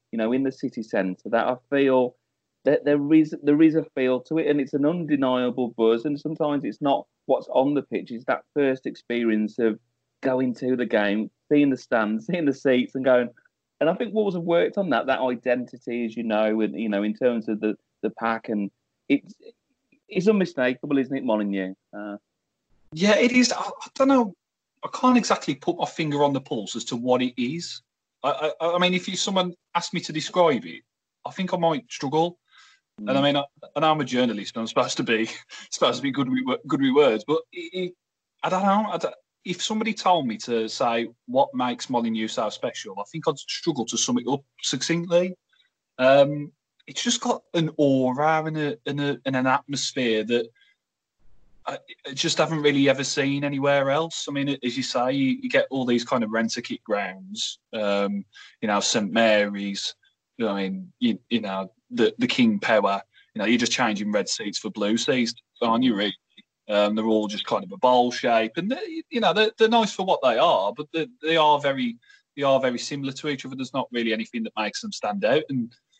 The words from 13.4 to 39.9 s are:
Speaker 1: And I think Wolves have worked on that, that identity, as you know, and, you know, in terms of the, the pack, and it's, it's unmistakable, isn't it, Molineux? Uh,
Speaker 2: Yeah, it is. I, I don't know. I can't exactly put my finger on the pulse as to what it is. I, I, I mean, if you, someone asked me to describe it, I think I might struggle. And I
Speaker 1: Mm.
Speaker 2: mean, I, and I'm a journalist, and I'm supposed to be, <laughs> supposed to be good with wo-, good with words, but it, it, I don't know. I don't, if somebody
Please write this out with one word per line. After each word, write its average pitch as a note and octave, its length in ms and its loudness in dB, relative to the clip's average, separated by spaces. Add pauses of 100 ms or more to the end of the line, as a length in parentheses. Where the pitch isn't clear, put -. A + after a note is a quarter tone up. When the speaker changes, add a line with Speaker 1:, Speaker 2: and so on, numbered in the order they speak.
Speaker 1:
And D3 100 2
I F3 60 2
think G#3 180 -4
Wolves G3+ 220 0
have E3+ 80 -4
worked E3+ 340 2
on F#3+ 140 0
that, A#2 160 0
that C3 120 2
identity, B2 840 -2
as A2+ 100 -6
you A#2 80 -6
know, A2 380 2
and, G#2 180 -2
you A2 100 -2
know, G#2 140 0
in G#2+ 120 0
terms A#2 340 0
of G#2+ 100 -2
the, G#2+ 160 0 (260)
the G#2+ 80 -2
pack, A2+ 400 -4
and G#2 220 -4 (380)
it's, D3 240 0 (760)
it's F#3+ 200 -2
unmistakable, D3 720 0
isn't C3+ 180 -2
it, - 80 -6
Molineux? G2+ 520 -2 (200)
Uh, G#2 220 -12 (760)
Speaker 2:
Yeah, G3+ 240 4
it A#3+ 140 4
is. B3 200 4
I, - 80 -6
I - 360 -10
don't C4+ 120 2
know. A#3+ 280 2 (480)
I - 100 -8
can't E3 240 4
exactly F#3+ 380 0
put F3 220 -4
my - 80 -4
finger D3 380 0
on C#3+ 100 4
the C3+ 80 -2
pulse A2+ 340 -8
as A2+ 100 -8
to B2+ 100 -6
what B2 260 2
it B2+ 200 -2
is. D#3 400 -6 (420)
I, C#3+ 280 -2 (100)
I, E3+ 140 0
I - 40 0
mean, F3+ 140 2
if F3+ 140 -4
you, F#3+ 100 -6
someone F#3 360 -2 (220)
asked - 180 -4
me F3 80 -4
to D#3+ 120 -8
describe D#3 520 2
it, - 180 -16 (420)
I - 60 -12
think F#3 220 -6
I F3+ 40 0
might E3 340 -2
struggle. D#3 460 -2 (640)
And G#2+ 120 -4
I C3+ 40 2
Speaker 1:
Mm. C#3 80 2
Speaker 2:
mean, C#3+ 120 4
I, C#3+ 80 0 (320)
and D3 100 2
I'm D#3 140 4
a C#3 60 -2
journalist, A#2+ 500 -2
and A#2 60 -6
I'm A2+ 60 -6
supposed B2+ 300 -2
to C3+ 60 0
be, A2+ 260 0 (200)
<laughs> - 200 -20
supposed B2 280 0
to B2 60 -8
be C#3 80 -2
good C3+ 180 -2
with B2+ 160 0
wo-, B2+ 120 -2 (100)
good C#3 140 0
with C3+ 140 4
words, D3+ 320 4
but D#3 120 0 (120)
it, E3+ 220 -12
it, F3+ 200 -6 (500)
I D3 60 -2
don't F#3 140 0
know. G3+ 280 2
I E3+ 60 -2
don't, D#3+ 180 -6 (280)
if F3+ 180 -6
somebody A3 320 -2